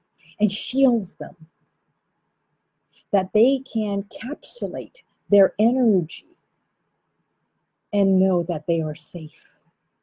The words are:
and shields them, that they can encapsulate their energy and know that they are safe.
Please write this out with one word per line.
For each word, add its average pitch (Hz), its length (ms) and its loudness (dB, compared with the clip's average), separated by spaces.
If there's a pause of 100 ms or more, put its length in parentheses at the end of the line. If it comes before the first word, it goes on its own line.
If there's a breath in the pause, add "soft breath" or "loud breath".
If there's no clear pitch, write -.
(400 loud breath)
and 208 120 2
shields 240 640 0
them, - 200 -14 (1800 soft breath)
that 185 220 0
they 254 260 4
can 208 440 -4
encapsulate - 1000 -10 (280)
their 196 280 4
energy 220 800 0 (1500)
and 190 280 2
know 185 240 2
that 165 240 -6
they 170 140 0
are 156 140 -6
safe. - 600 -14 (460)